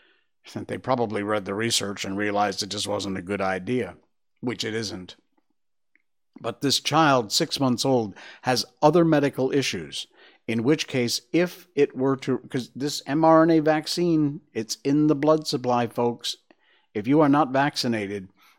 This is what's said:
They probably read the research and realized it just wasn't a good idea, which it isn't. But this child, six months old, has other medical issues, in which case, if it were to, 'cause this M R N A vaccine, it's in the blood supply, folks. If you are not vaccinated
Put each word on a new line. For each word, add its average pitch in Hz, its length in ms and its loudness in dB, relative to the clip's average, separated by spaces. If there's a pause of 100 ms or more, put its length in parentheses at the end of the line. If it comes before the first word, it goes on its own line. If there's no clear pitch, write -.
(560)
They 104 240 -10
probably 110 420 -2
read 104 240 -2
the 101 80 -6
research 104 500 -4
and 98 140 -6
realized 104 460 -2
it 98 60 -10
just 98 180 -6
wasn't 98 320 -6
a - 20 -10
good 95 180 -6
idea, 95 580 -4 (420)
which 113 240 -6
it 110 100 -6
isn't. 95 420 -8 (1300)
But 117 200 -8
this 139 180 0
child, 139 520 2
six - 280 -2
months 127 260 0
old, 117 300 0 (280)
has 123 220 0 (160)
other 165 240 6
medical 139 460 2
issues, 98 560 -4 (400)
in 113 160 -2
which 143 240 0
case, 120 340 -2 (100)
if 175 440 -2
it 143 200 2
were 131 220 0
to, 131 220 -2
'cause 120 360 -8
this 143 300 -6
M 151 180 0
R 160 200 8
N 165 80 4
A 160 80 6
vaccine, 156 800 0 (140)
it's 110 280 -6
in 147 220 4
the 151 100 4
blood 151 300 2
supply, 123 400 0
folks. 120 520 -4 (580)
If 104 100 -4
you 143 160 4
are 143 80 6
not 143 220 2
vaccinated 110 800 -2 (300)